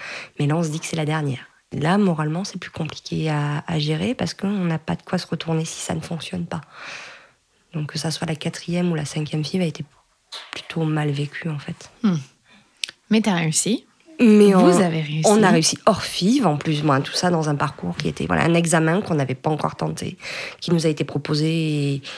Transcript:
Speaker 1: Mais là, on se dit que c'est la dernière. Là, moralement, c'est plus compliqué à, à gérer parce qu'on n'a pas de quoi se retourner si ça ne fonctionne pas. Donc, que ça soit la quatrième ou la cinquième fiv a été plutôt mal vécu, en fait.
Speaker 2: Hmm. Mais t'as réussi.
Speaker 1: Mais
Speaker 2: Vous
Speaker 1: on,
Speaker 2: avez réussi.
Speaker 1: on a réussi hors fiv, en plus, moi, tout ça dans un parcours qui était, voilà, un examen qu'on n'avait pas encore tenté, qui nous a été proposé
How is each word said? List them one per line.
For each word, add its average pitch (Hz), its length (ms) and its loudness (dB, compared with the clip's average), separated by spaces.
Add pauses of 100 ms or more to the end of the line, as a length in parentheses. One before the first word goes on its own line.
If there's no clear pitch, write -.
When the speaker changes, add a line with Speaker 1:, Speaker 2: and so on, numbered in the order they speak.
(400)
Speaker 1:
Mais 147 80 0
là, 151 80 2
on 175 80 0
se 160 60 -2
dit 156 100 -6
que - 80 -8
c'est - 80 -6
la 160 100 -2
dernière. 147 400 -2 (260)
Là, 160 280 2
moralement, 165 440 0
c'est - 140 -10
plus - 140 -12
compliqué 160 580 -6
à, 147 380 -2
à 165 100 -2
gérer 156 380 -2
parce 175 180 -4
qu'on - 160 -4 (160)
n'a 165 140 -2
pas - 160 -4
de - 80 -10
quoi - 160 -4
se - 80 -8
retourner 160 380 -4
si - 140 -10
ça - 140 -6
ne 160 80 -6
fonctionne 170 460 -8
pas. 165 140 -6 (1120)
Donc, 151 200 -6
que - 40 -8
ça 156 140 -4
soit 165 160 -6
la 160 80 -4
quatrième 175 560 -4
ou 165 40 0
la 147 100 -4
cinquième 151 400 -4
fiv 185 160 -2
a 180 40 2
été 147 200 -6 (680)
plutôt - 320 -6
mal 151 260 0
vécu, 143 380 -6
en 156 100 -4
fait. - 320 -14 (140)
Speaker 2:
Hmm. 185 140 2 (920)
Mais 220 120 4
t'as 208 140 0
réussi. 170 500 0 (340)
Speaker 1:
Mais 208 320 10
Speaker 2:
Vous 185 80 6
Speaker 1:
on, 349 220 8
Speaker 2:
avez 165 200 2
réussi. 151 220 -2
Speaker 1:
on 208 180 6
a 190 100 8
réussi 160 340 4
hors 214 180 4
fiv, 226 420 2
en 147 120 4
plus, 147 260 -2
moi, 143 160 4
tout - 140 -4
ça - 160 0
dans 160 180 2
un 147 80 0
parcours 151 400 -4
qui 156 140 -4
était, - 160 -4
voilà, - 180 2
un 165 120 4
examen 170 440 2
qu'on 175 160 -2
n'avait 131 200 -2
pas 143 140 -4
encore 151 280 -2
tenté, 160 400 -6 (420)
qui - 120 -6
nous 165 140 2
a 165 40 2
été 151 160 -2
proposé 151 960 -2 (160)